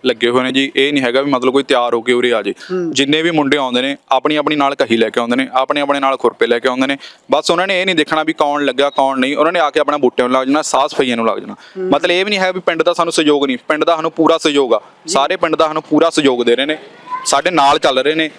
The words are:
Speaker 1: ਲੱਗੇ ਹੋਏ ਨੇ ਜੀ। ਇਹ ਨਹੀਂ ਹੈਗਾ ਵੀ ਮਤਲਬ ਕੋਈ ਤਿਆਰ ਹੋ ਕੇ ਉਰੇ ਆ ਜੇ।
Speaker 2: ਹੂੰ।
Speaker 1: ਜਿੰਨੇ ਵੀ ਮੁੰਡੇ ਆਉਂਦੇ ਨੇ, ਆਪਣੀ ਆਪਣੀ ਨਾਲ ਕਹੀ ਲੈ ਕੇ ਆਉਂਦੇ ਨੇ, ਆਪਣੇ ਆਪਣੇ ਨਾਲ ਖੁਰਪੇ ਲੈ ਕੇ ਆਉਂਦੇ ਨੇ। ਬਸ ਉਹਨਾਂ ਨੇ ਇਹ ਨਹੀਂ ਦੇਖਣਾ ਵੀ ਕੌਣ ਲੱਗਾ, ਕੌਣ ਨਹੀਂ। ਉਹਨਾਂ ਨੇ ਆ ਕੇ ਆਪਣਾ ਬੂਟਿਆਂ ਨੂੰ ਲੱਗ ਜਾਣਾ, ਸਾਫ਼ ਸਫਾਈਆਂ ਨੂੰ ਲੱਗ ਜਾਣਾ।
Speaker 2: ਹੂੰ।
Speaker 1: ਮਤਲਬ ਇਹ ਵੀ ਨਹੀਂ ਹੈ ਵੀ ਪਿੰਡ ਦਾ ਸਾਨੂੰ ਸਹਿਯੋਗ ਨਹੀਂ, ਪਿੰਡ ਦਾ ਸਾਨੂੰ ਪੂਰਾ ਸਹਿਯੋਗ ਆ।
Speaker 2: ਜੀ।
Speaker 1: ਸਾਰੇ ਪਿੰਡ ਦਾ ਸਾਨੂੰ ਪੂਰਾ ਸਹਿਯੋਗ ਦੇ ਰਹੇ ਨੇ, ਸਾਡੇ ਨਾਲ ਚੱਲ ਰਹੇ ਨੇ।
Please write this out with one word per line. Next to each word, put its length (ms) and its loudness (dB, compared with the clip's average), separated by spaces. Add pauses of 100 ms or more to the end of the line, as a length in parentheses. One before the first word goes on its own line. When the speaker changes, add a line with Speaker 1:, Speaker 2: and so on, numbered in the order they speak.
Speaker 1:
ਲੱਗੇ 240 0
ਹੋਏ 140 2
ਨੇ 100 -4
ਜੀ। 240 0
ਇਹ 160 2
ਨਹੀਂ 120 0
ਹੈਗਾ 180 2
ਵੀ 80 -2
ਮਤਲਬ 220 0
ਕੋਈ 100 2
ਤਿਆਰ 320 0
ਹੋ 80 -2
ਕੇ 100 -2
ਉਰੇ 200 0
ਆ 100 0
ਜੇ। 120 -4 (180)
Speaker 2:
ਹੂੰ। 200 -4
Speaker 1:
ਜਿੰਨੇ 300 0
ਵੀ 80 0
ਮੁੰਡੇ 260 0
ਆਉਂਦੇ 260 -2
ਨੇ, 140 -4 (140)
ਆਪਣੀ 260 0
ਆਪਣੀ 200 0
ਨਾਲ 180 0
ਕਹੀ 220 0
ਲੈ 140 2
ਕੇ 100 -2
ਆਉਂਦੇ 160 -2
ਨੇ, 160 -2
ਆਪਣੇ 280 -2
ਆਪਣੇ 200 0
ਨਾਲ 160 0
ਖੁਰਪੇ 300 0
ਲੈ 120 2
ਕੇ 100 0
ਆਉਂਦੇ 180 -2
ਨੇ। 100 -2 (340)
ਬਸ 200 0
ਉਹਨਾਂ 160 0
ਨੇ 140 0
ਇਹ 60 -2
ਨਹੀਂ 100 0
ਦੇਖਣਾ 260 0
ਵੀ 100 -2
ਕੌਣ 320 0
ਲੱਗਾ, 260 0
ਕੌਣ 280 0
ਨਹੀਂ। 180 -2
ਉਹਨਾਂ 160 2
ਨੇ 80 0
ਆ 100 2
ਕੇ 100 0
ਆਪਣਾ 160 0
ਬੂਟਿਆਂ 320 0
ਨੂੰ 120 2
ਲੱਗ 60 -2
ਜਾਣਾ, 160 0
ਸਾਫ਼ 300 0
ਸਫਾਈਆਂ 240 -2
ਨੂੰ 100 -2
ਲੱਗ 120 -2
ਜਾਣਾ। 160 -12 (240)
Speaker 2:
ਹੂੰ। 60 -6
Speaker 1:
ਮਤਲਬ 260 0
ਇਹ 140 2
ਵੀ 60 -4
ਨਹੀਂ 100 -2
ਹੈ 120 0
ਵੀ 80 -6
ਪਿੰਡ 220 -2
ਦਾ 100 2
ਸਾਨੂੰ 200 -2
ਸਹਿਯੋਗ 340 2
ਨਹੀਂ, 120 -4 (100)
ਪਿੰਡ 160 -2
ਦਾ 120 2
ਸਾਨੂੰ 160 -4
ਪੂਰਾ 260 2
ਸਹਿਯੋਗ 360 2
ਆ। 60 0 (260)
Speaker 2:
ਜੀ। 60 -8
Speaker 1:
ਸਾਰੇ 240 0
ਪਿੰਡ 200 -2
ਦਾ 100 2
ਸਾਨੂੰ 160 -4
ਪੂਰਾ 280 2
ਸਹਿਯੋਗ 320 0
ਦੇ 140 4
ਰਹੇ 100 -2
ਨੇ, 120 -6 (460)
ਸਾਡੇ 260 0
ਨਾਲ 280 4
ਚੱਲ 200 2
ਰਹੇ 160 0
ਨੇ। 240 -2